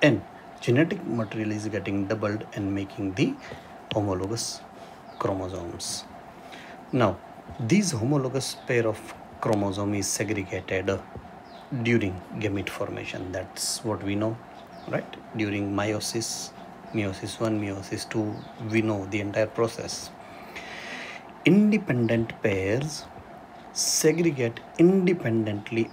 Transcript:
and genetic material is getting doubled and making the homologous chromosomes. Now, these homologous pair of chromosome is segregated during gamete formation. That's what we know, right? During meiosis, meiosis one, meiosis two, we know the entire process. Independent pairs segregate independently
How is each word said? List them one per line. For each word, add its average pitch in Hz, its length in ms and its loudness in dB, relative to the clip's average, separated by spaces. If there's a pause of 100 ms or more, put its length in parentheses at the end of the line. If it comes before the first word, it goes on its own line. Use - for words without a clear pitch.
and 120 220 6 (380)
genetic 151 440 4
material 110 480 -2
is 104 160 -4
getting 101 380 -2
doubled 107 480 0
and 98 200 0
making 98 400 -2
the 170 200 4 (580)
homologous 101 680 0 (580)
chromosomes. 92 840 -4 (840)
Now, 107 280 4 (420)
these 165 300 6
homologous 127 680 0 (100)
pair 117 200 4
of - 280 -2 (260)
chromosome 101 540 2
is 98 120 0
segregated 98 920 -2 (840)
during 104 360 2 (180)
gamete 98 340 -2
formation. 98 640 -6
That's - 520 -4
what 104 180 -2
we 98 120 0
know, 110 240 0 (500)
right? - 480 -6
During 101 380 0
meiosis, 107 760 -2 (420)
meiosis 101 440 -2
one, 110 220 2
meiosis 98 480 -4
two, 107 260 0 (360)
we 113 100 4
know 107 260 2
the 101 140 -2
entire 104 260 2
process. - 640 -2 (1300)
Independent 143 880 6 (100)
pairs 104 640 0 (680)
segregate 156 840 2 (180)
independently 113 1160 6